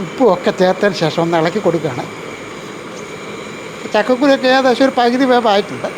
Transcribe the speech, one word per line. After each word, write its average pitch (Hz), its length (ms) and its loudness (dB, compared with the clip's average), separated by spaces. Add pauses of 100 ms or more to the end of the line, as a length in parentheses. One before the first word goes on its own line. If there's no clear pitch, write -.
ഉപ്പും 247 300 2
ഒക്കെ - 160 0 (100)
ചേർത്തതിന് 185 420 2
ശേഷം 160 220 0
ഒന്ന് 170 180 2
ഇളക്കി 180 240 -2
കൊടുക്കുകയാണ്. 151 380 -2 (1900)
ചക്കക്കുരുവൊക്കെ 254 640 2
ഏകദേശം 262 300 4
ഒരു 269 120 2
പകുതി 247 340 4
വേവായിട്ടുണ്ട്. 202 560 2 (100)